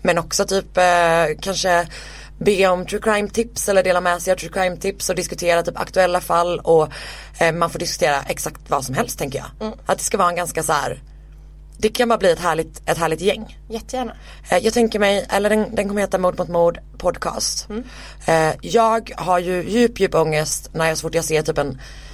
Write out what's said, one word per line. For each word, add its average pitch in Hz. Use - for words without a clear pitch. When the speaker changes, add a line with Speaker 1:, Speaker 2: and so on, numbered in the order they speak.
Speaker 1:
Men 170
också 165
typ, 190
eh, 180
kanske 175
be 190
om 180
true 208
crime 208
tips -
eller 190
dela 175
med 175
sig 190
av 185
true 165
crime 185
tips 190
och 185
diskutera 170
typ 165
aktuella 180
fall 175
och, 160
eh, 165
man 160
får -
diskutera 147
exakt -
vad 139
som 131
helst 233
tänker 139
jag. -
Speaker 2:
Mm. 214
Speaker 1:
Att -
det -
ska -
vara 180
en 175
ganska 165
så 165
här, 139
det 220
kan 233
bara 220
bli 185
ett 160
härligt, 160
ett 165
härligt 160
gäng. 208
Speaker 2:
Jättegärna. 226
Speaker 1:
Eh, 180
jag 220
tänker 226
mig, 202
eller 202
den, 214
den 202
kommer 202
heta 190
Mord 180
mot 170
mord 170
podcast. -
Speaker 2:
Mm. 220
Speaker 1:
Eh, 160
jag 226
har 180
ju 180
djup, 233
djup 185
ångest 156
när 165
jag, 160
så 151
fort 156
jag 165
ser 151
typ 151
en, 143